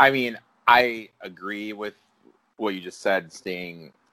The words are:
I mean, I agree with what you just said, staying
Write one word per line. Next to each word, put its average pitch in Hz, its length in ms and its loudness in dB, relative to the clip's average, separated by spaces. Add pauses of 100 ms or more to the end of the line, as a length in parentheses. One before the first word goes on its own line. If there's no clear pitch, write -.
I 135 100 6
mean, 123 260 -2 (300)
I 120 440 4 (100)
agree 104 540 -10
with 104 200 -10 (640)
what 107 180 -4
you 92 60 -8
just 90 220 -14
said, 92 300 0
staying 87 600 -12 (200)